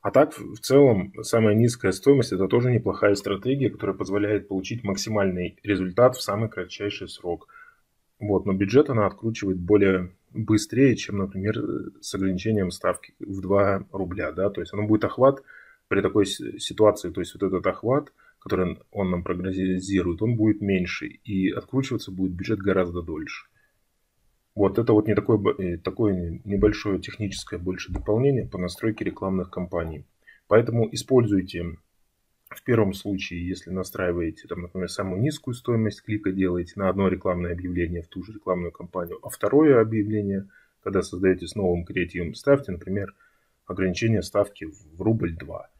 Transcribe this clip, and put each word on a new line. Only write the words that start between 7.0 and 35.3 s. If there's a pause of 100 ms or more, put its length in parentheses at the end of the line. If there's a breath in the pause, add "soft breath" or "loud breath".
срок. (720 loud breath)
Вот,
но
бюджет
она
откручивает
более (220)
быстрее,
чем,
например,
э, (380)
с
ограничением
ставки
в
два
рубля,
да,
то
есть
оно
будет
охват (460 loud breath)
при
такой
с-,
ситуации,
то
есть
вот
этот
охват, (260 soft breath)
который
он, (120)
он
нам
прогнозирует,
он
будет
меньше,
и
откручиваться
будет
бюджет
гораздо
дольше. (1080)
Вот,
это
вот
не
такое
бо-,
э,
такое
не-,
небольшое
техническое
больше
дополнение
по
настройке
рекламных
кампаний. (420 soft breath)
Поэтому
используйте (720)
в
первом
случае,
если
настраиваете,
там,
например,
самую
низкую